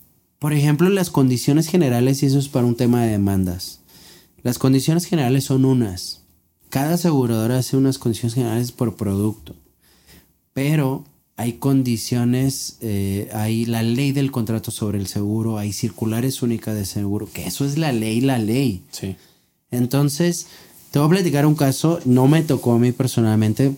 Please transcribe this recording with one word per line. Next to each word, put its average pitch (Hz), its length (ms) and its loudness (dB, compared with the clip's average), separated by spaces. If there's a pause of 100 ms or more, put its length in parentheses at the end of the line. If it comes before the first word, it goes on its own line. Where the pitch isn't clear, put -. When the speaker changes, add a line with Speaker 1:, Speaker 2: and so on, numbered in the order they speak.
(400)
Speaker 1:
por 151 140 -2
ejemplo, 147 360 2
las 190 200 0
condiciones 143 580 2
generales, 135 560 2
y 139 40 4
eso 135 120 2
es 135 80 -2
para 123 180 0
un 117 100 2
tema 120 280 2
de 110 80 2
demandas. 95 680 -2 (640)
Las 123 160 -4
condiciones 147 460 2
generales 135 400 0
son 131 200 2
unas. 117 560 0 (480)
Cada 147 260 -2
aseguradora 127 640 0
hace 131 180 -2
unas 135 200 2
condiciones 117 360 -4
generales 120 400 -2
por 117 220 -4
producto. 101 600 -4 (1000)
Pero 139 520 0 (320)
hay 117 160 -4
condiciones, 127 1300 0
eh, 98 520 -4
hay 110 320 -2
la 117 180 -2
ley 131 280 0
del 135 200 -2
contrato 113 380 -4
sobre 104 300 -4
el 95 80 -6
seguro, 110 500 -4
hay 104 160 -6
circulares 117 720 -4
únicas 110 320 -4
de 101 100 -4
seguro, 101 460 -6
que - 160 -12
eso - 180 -4
es 143 120 -2
la 156 160 -2
ley, 110 280 -2
la 135 160 2
ley. 113 540 -2
Speaker 2:
Sí. 95 240 -10 (560)
Speaker 1:
Entonces, 143 760 0 (440)
te 143 80 2
voy 151 80 4
a 156 40 4
platicar 151 340 2
un 151 100 4
caso, 151 500 2
no 127 220 6
me 156 160 6
tocó 123 300 0
a 117 60 4
mí 123 120 4
personalmente, 113 880 2